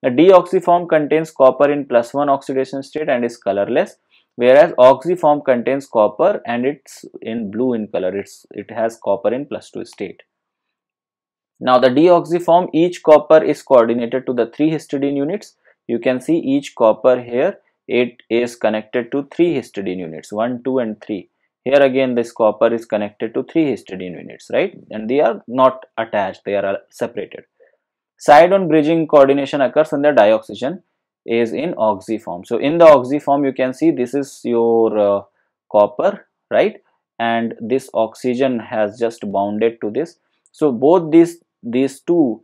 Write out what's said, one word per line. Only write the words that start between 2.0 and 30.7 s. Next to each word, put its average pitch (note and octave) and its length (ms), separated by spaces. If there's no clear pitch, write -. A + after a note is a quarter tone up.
one C#3+ 140
oxidation C#3 560
state D3+ 240
and B2 160
is A#2 120
colorless, G2+ 600
whereas C3+ 420
oxy C3 380
form D3 240
contains B2+ 460
copper B2+ 600
and A#2+ 180
it's - 400
in A2+ 300
blue A#2+ 220
in A2 160
color. F#2 280
It's, - 360
it - 180
has A2+ 320
copper G2+ 320
in C#3 120
plus - 240
two G2 140
state. - 380
Now B2+ 200
the B2+ 100
deoxy E3 540
form, E3+ 300
each F3 320
copper D#3 380
is C#3+ 200
coordinated A#2+ 640
to C3 60
the A#2+ 140
three D3 240
histidine C#3+ 460
units. D#3+ 380
You A#2 140
can B2+ 200
see D#3 160
each C#3 380
copper B2 480
here, B2 360
it A#2+ 420
is A#2+ 280
connected A2 560
to C#3 200
three E3+ 220
histidine G2 440
units, D#2+ 340
one, A#2+ 320
two, C3 160
and A2 200
three. G2 280
Here C#3 160
again, C3 360
this A#2 160
copper A#2 420
is A2+ 100
connected G#2+ 500
to C3 100
three D#3+ 220
histidine F#2+ 540
units, - 320
right? F3 240
And G#2+ 180
they C3+ 120
are A2 260
not C3 400
attached, G#2 480
they G2+ 120
are, G2+ 100
uh, G2 100
separated. - 540
Side-on F3+ 480
bridging D#3 400
coordination C#3 540
occurs D3 320
when C#3+ 100
the D3 80
dioxygen A2 720